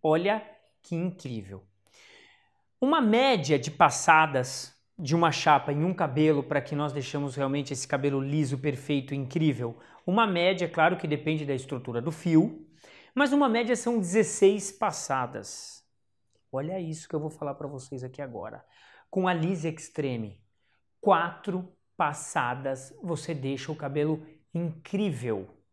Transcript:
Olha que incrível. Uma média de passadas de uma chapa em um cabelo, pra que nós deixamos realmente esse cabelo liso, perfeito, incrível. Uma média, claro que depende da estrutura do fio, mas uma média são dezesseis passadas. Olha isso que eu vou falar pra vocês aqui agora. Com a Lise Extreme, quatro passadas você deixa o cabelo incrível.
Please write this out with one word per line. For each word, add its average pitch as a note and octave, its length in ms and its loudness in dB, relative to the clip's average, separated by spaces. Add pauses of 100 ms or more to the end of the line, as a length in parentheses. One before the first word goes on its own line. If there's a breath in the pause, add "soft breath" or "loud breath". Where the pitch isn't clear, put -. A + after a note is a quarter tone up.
(100)
Olha G3 320 2 (380)
que - 160 -8
incrível. A#2 640 -8 (1160 soft breath)
Uma D4 180 2
média A3 600 4
de B2+ 120 -4
passadas D#3 1040 4 (240)
de D3+ 160 -2
uma E3+ 160 4
chapa D3 400 4
em D3 140 0
um F#3 80 0
cabelo, D3+ 500 2
pra C#3 200 -2
que - 120 -8
nós C#3+ 200 -2
deixamos C#3+ 420 -4
realmente C#3 380 -2
esse - 120 -8
cabelo C#3 320 0
liso, C#3 380 0
perfeito, C#3 580 -2
incrível. C3 640 -2 (280 loud breath)
Uma G#3+ 200 4
média, F3 400 2
claro E3 300 4
que F3 100 -8
depende D3+ 380 -2
da C#3 100 -2
estrutura B2 460 -6
do C3+ 100 -4
fio, E3 560 2 (480 loud breath)
mas C#4 200 4
uma C#4+ 160 4
média A#3 260 2
são A#3 240 0
dezesseis G3 720 2
passadas. - 1120 -6 (640)
Olha D#3+ 300 -6
isso D#3+ 260 -10
que - 80 -10
eu D3+ 60 0
vou D#3 80 -6
falar D3+ 240 -8
pra C#3 160 -10
vocês C3 340 -12
aqui C3 200 -12
agora. A2 420 -12 (460 soft breath)
Com F#3 180 0
a F3+ 60 2
Lise E3 340 -2
Extreme, B2+ 760 -8 (600)
quatro F3+ 680 0 (280)
passadas C3+ 1040 -4
você E3+ 320 -6
deixa C3+ 360 -6
o D3 60 -6
cabelo D3+ 500 -4 (280 loud breath)
incrível. D#3+ 960 -4 (220)